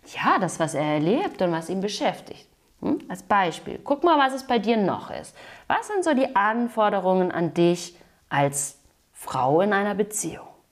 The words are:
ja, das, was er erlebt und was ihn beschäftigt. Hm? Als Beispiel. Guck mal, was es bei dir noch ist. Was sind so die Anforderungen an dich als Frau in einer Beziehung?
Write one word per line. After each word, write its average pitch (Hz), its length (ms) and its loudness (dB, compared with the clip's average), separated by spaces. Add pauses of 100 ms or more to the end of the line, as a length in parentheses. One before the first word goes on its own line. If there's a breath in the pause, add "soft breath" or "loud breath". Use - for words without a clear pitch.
ja, 320 340 0
das, 170 200 -2
was 156 140 -2
er 151 200 0
erlebt 202 480 0
und 175 100 2
was 165 160 -4
ihn 190 120 -4
beschäftigt. - 680 -4 (320)
Hm? - 180 -2 (100)
Als 185 140 -10
Beispiel. - 600 -2
Guck 285 220 -2
mal, 330 140 4
was 269 160 2
es 262 120 -8
bei 240 120 0
dir 220 180 2
noch 170 340 0
ist. - 240 -12 (320 loud breath)
Was - 220 -2
sind 392 160 0
so 311 100 4
die 262 220 0
Anforderungen 202 960 2
an 165 220 -2
dich 170 420 2 (320 soft breath)
als 143 500 -2 (340)
Frau 131 480 0
in 202 120 2
einer 202 220 0
Beziehung? - 520 -4 (240)